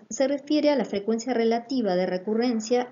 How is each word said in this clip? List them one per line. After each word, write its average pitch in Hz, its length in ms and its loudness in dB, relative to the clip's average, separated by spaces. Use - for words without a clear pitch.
se 262 200 0
refiere 294 400 2
a 285 80 2
la 220 80 0
frecuencia 226 480 -2
relativa 226 640 0
de 185 80 2
recurrencia 226 880 0